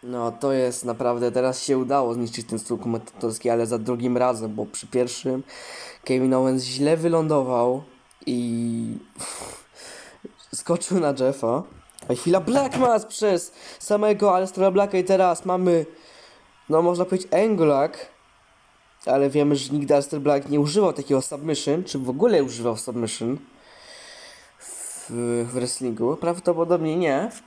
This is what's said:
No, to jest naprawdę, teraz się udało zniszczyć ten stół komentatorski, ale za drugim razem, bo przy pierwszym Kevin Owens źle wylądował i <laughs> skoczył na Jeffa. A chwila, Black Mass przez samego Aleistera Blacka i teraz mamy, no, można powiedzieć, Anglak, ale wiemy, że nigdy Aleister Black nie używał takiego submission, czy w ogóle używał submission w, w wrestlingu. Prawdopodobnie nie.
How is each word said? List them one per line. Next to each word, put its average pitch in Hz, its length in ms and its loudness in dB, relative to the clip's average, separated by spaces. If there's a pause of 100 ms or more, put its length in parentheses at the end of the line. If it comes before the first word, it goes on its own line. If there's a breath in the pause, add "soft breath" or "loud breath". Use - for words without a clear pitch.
No, 120 300 -4
to 135 200 -2
jest 127 320 0
naprawdę, 120 480 0
teraz 127 300 0
się 135 160 2
udało 127 360 2
zniszczyć 117 320 -6
ten 110 120 -4
stół 113 200 -4
komentatorski, 113 720 -4
ale 117 160 2
za 117 120 -2
drugim 120 380 -2
razem, 113 380 0
bo 107 120 -6
przy - 200 -14
pierwszym 127 560 -2 (640 loud breath)
Kevin 131 300 2
Owens 131 300 2
źle 143 320 0
wylądował 147 880 2 (420)
i 117 720 -4 (720 loud breath)
<laughs> - 840 -20
skoczył 175 460 -2
na 147 200 2
Jeffa. 131 420 0 (480)
A 131 40 2
chwila, 175 260 2
Black 262 360 0
Mass 240 300 2
przez 190 460 -2 (260 loud breath)
samego 208 580 2
Aleistera 190 340 2
Blacka 202 280 2
i 180 60 2
teraz 185 400 4
mamy, 180 420 2 (800 loud breath)
no, 160 140 4
można 175 220 2
powiedzieć, 185 280 -2
Anglak, 165 760 2 (1000)
ale 139 240 2
wiemy, 147 260 4
że 131 160 -4
nigdy 147 220 2
Aleister 143 260 0
Black 143 280 0
nie 147 120 2
używał 160 320 2
takiego 135 300 0
submission, 151 600 -4
czy 151 140 -6
w 127 120 -4
ogóle 156 340 4
używał 117 320 -4
submission 117 640 -4 (1200 loud breath)
w, - 480 -12 (380)
w 120 80 -10
wrestlingu. 123 640 -2
Prawdopodobnie 165 800 0
nie. 175 340 0 (160)